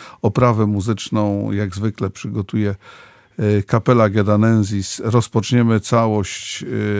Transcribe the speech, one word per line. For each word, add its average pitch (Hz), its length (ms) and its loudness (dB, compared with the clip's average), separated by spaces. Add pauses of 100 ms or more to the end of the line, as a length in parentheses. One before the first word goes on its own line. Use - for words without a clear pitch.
(220)
Oprawę 110 440 2
muzyczną 104 840 -2
jak 101 220 -4
zwykle 98 360 -4
przygotuje, 104 640 -4 (640)
e, 104 240 2
kapela 113 460 2
Gedanensis. 104 960 2
Rozpoczniemy 113 760 2
całość, 110 840 -2
e, 196 40 -12 (340)